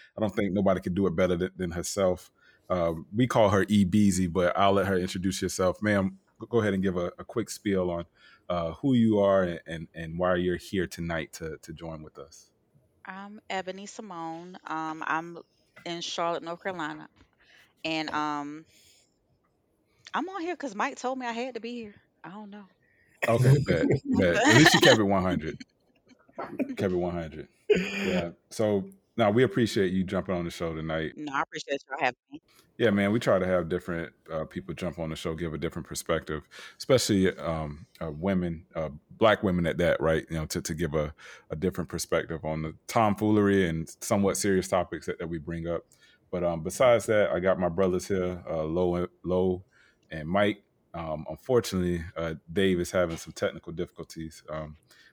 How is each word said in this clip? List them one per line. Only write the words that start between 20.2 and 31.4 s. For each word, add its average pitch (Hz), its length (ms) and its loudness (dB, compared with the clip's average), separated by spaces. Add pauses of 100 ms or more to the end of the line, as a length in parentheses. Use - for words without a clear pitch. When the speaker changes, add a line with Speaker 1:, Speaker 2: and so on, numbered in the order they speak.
Speaker 2:
on 381 120 -8
here 330 140 -6
'cause 233 200 -10
Mike 226 220 -4
told 262 200 -6
me 254 80 -8
I 233 60 -6
had 240 240 -8
to 226 60 -12
be 233 120 -10
here. 220 220 -12 (280)
I 160 60 -14
don't 202 220 -16
know. 202 140 -18 (640)
Speaker 1:
Okay, 123 380 6
bet, 85 220 2 (140)
Speaker 2:
<laughs> - 40 -14 (140)
Speaker 1:
bet. 175 160 4
At 240 220 6
least 311 180 8
you - 60 2
kept 120 180 8
it 107 40 2
one 98 200 2
hundred. 80 340 -2 (1160)
Kept 101 180 -2
it - 20 0
one 87 180 -2
hundred. 78 340 -8 (220)
Yeah. 190 600 -2 (180)
So, 104 340 0 (320)
now 107 160 4
we 123 120 6
appreciate 113 500 2
you 95 100 2
jumping 90 320 -2
on 85 80 -4
the 82 80 -6
show - 240 -6
tonight. 80 400 -4
Speaker 2:
No, 147 180 -10
I 143 80 -2